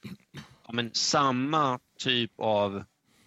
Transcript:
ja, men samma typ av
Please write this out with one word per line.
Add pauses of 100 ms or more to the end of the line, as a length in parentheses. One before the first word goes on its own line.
(680)
ja,
men
samma (200)
typ
av (420)